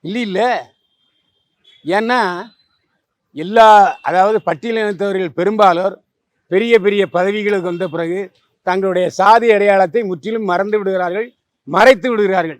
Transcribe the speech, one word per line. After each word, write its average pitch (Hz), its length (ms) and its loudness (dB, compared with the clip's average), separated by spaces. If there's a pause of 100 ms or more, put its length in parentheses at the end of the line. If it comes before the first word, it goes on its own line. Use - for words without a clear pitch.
இல்ல, 202 180 -10
இல்ல. 208 540 -4 (1080)
ஏன்னா, 208 640 -4 (840)
எல்லா, 202 680 4
அதாவது, 185 440 0
பட்டியலினத்தவர்கள் 196 920 -4
பெரும்பாலோர் 190 600 2 (520)
பெரிய 226 320 2
பெரிய 202 260 0
பதவிகளுக்கு 196 640 -2
வந்த 175 200 -6
பிறகு 170 440 -8 (320)
தங்களுடைய 185 460 -2
சாதி 220 420 4
அடையாளத்தை 202 520 2
முற்றிலும் 196 400 -6
மறந்து 202 340 -2
விடுகிறார்கள், 190 560 -4 (340)
மறைத்து 208 440 2
விடுகிறார்கள். 185 480 -2